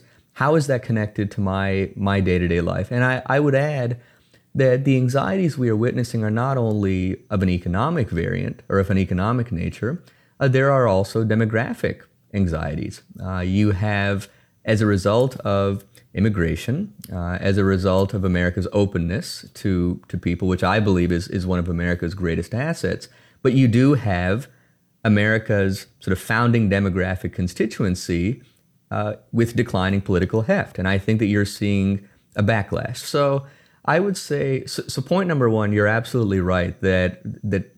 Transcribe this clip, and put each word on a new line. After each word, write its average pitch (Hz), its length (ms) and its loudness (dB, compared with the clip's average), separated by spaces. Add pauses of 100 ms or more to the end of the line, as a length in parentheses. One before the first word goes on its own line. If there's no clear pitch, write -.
(320)
how 147 240 2
is 147 120 2
that 127 140 0
connected 107 500 -2
to 104 100 -6
my, 98 560 0
my 98 240 2
day-to-day 87 400 2
life?" 92 280 -2
And 123 140 0
I, 127 220 0
I 139 160 2
would 143 120 2
add 131 460 -2 (560)
that 135 300 4
the 135 100 4
anxieties 139 640 0
we 127 120 2
are 110 60 2
witnessing 117 480 0
are 107 80 0
not 127 260 0
only 95 600 0 (120)
of 98 140 0
an 92 60 4
economic 101 600 0
variant - 600 -4
or 98 100 2
of 95 100 0
an 95 80 2
economic 98 540 0
nature, 98 500 -6 (380)
uh, 139 80 2
there 135 240 4
are 131 160 4
also 101 380 2
demographic 110 760 0 (320)
anxieties. 80 680 -2 (200)
Uh, 92 180 -6
you 98 320 2
have, 101 580 -2 (340)
as 110 180 2
a 110 40 2
result 104 560 2
of 98 420 -2 (300)
immigration, 101 800 0 (180)
uh, 90 280 -6
as 98 180 2
a 98 60 4
result 95 500 2
of 98 100 -2
America's 87 480 0
openness 95 800 -2
to, 90 540 -2
to 90 100 -6
people, 87 300 -2
which 92 160 0
I 95 160 2
believe 90 320 2
is, 87 160 -2
is 90 180 -4
one 90 140 0
of 85 80 -2
America's 87 460 -2
greatest 85 400 -4
assets, 123 560 -4 (320)
but 120 120 2
you 131 140 4
do 127 260 4
have 98 540 -2 (560)
America's 104 840 2 (120)
sort 95 140 -2
of 90 60 -2
founding 117 500 2
demographic 92 640 -2
constituency, 92 1080 -2 (500)
uh, 104 240 -4 (160)
with 117 240 0
declining 98 460 0
political 95 420 0
heft. 190 340 -2
And 92 100 -2
I 98 100 2
think 107 220 0
that 113 60 0
you're 104 200 2
seeing 98 640 -2 (280)
a 107 80 0
backlash. 107 540 -2
So 139 480 -2 (400)
I 151 140 2
would 196 180 -2
say, 139 480 -4
so, - 220 -8
so - 140 -6
point 185 260 0
number 135 220 2
one, 107 240 2
you're 104 140 4
absolutely 110 520 0
right 90 420 0
that, 92 400 0 (280)
that, 98 280 -4